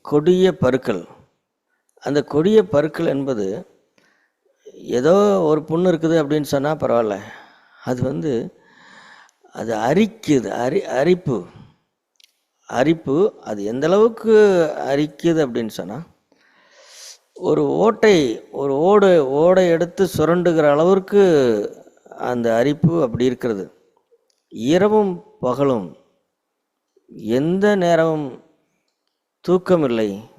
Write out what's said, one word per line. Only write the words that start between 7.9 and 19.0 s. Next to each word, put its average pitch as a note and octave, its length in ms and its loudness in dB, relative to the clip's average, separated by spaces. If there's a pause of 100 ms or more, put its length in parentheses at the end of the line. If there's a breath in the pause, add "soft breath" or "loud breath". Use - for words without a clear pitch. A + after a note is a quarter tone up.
வந்து, C#3+ 520 -6 (960 soft breath)
அது A2 240 -8
அரிக்குது. C3+ 760 0
அரி-, C3 360 -4
அரிப்பு. C#3 600 -2 (1200 loud breath)
அரிப்பு D3+ 760 0
அது G#2+ 220 -10
எந்த B2 240 -4
அளவுக்கு A3 460 2 (440)
அரிக்குது D3+ 720 -2
அப்படின்னு A#2 200 -6
சொன்னா, G#2 400 -12 (1300 loud breath)
ஒரு D3+ 340 -2
ஓட்டை, E3+ 840 2
ஒரு C#3 220 -4
ஓடு, F3 560 4